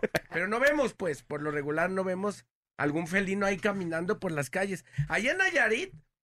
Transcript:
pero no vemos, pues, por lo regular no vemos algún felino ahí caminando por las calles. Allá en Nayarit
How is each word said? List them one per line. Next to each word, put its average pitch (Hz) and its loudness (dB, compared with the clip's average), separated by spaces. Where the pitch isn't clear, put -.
pero 170 -2
no 220 -2
vemos, 277 4
pues, 160 -4
por 147 -6
lo 151 -2
regular 147 0
no 190 -2
vemos 185 -4
algún 151 0
felino 196 2
ahí 196 2
caminando 180 -2
por 185 -4
las 143 -2
calles. 190 -4
Allá 202 2
en 370 -4
Nayarit 349 2